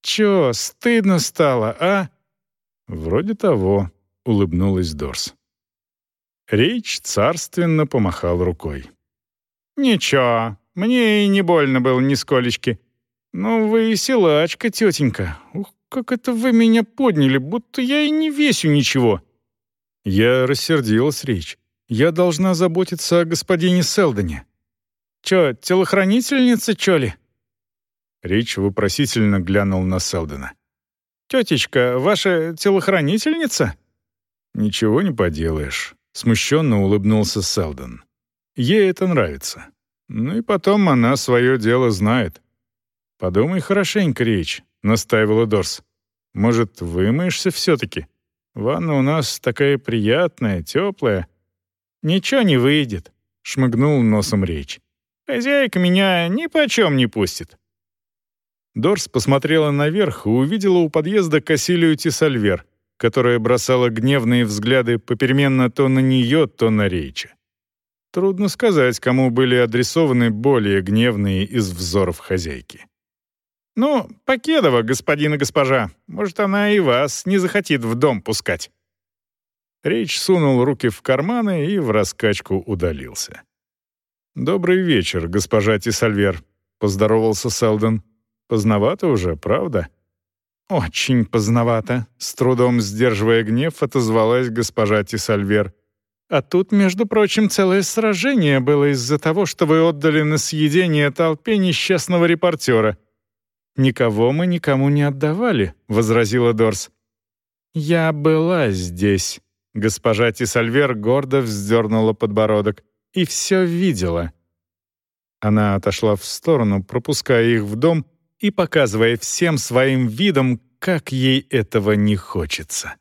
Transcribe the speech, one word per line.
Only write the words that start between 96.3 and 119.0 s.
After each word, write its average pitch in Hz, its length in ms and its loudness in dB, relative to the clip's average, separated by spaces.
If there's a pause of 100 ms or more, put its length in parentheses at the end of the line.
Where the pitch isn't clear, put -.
тут, 185 300 -2
между 202 340 2
прочим, 208 420 2
целое 190 340 2
сражение 202 760 0
было 143 320 2
из-за 135 280 -2
того, 160 280 0
что - 180 -2
вы 160 160 4
отдали 156 420 2
на 151 160 0
съедение 151 720 0
толпе 165 440 -2
несчастного 180 680 0
репортера». 143 720 0 (800)
«Никого 120 560 2
мы 170 160 0
никому 143 400 0
не 143 140 2
отдавали», 143 720 -2 (120)
возразила 113 680 2
Дорс. 110 380 0 (800)
«Я 160 400 0
была 156 580 0
здесь», 92 720 -2 (320)
госпожа 110 600 0
Тисальвер 120 640 -2
гордо 131 460 0
вздернула 110 720 0
подбородок, 107 720 0 (300)
«и 185 120 0
все - 400 0
видела». 92 680 -2 (1080)
Она 104 360 0
отошла 104 400 0
в - 80 -12
сторону, 110 580 0
пропуская 123 600 -2
их 117 180 2
в 104 140 -8
дом 156 280 0 (340)
и 202 120 -2
показывая 117 680 2